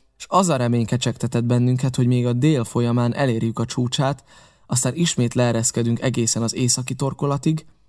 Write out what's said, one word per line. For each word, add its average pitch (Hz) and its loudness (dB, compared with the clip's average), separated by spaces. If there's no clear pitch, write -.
s - -18
az 185 4
a 147 2
remény 120 2
kecsegtetett 120 -2
bennünket, 123 2
hogy 127 2
még 123 2
a 120 0
dél 127 2
folyamán 120 0
elérjük 113 0
a 117 0
csúcsát, 131 -2
aztán 123 -2
ismét 160 0
leereszkedünk 117 0
egészen 117 0
az 113 -2
északi 127 -2
torkolatig, 143 -2